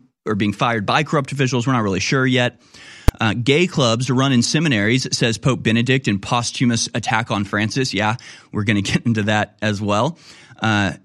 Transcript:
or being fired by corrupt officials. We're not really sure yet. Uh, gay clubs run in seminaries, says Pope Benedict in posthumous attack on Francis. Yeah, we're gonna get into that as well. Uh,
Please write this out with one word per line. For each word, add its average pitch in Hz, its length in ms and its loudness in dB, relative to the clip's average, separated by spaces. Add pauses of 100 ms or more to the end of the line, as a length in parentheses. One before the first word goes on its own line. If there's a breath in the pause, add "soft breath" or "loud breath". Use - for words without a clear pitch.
(260)
or 107 80 -2
being 104 200 0
fired 117 320 -2
by 143 180 0
corrupt 143 280 -2
officials. 131 360 0
We're 135 60 0
not 117 100 2
really 95 160 0
sure 131 260 0
yet. 127 340 0 (600 loud breath)
Uh, 110 120 2
gay 135 340 2
clubs 123 420 0
run 131 240 2
in 120 80 4
seminaries, 127 720 2
says 117 220 0
Pope 127 240 0
Benedict 123 460 2
in 101 120 0
posthumous 120 760 -2
attack 113 340 -2
on 101 160 -2
Francis. 107 480 -2
Yeah, 107 220 0 (360 loud breath)
we're 104 120 -4
gonna 101 180 0
get - 240 -2
into 110 180 0
that 104 380 -2
as 104 180 -2
well. 110 380 -2 (420 loud breath)
Uh, 101 340 2 (120)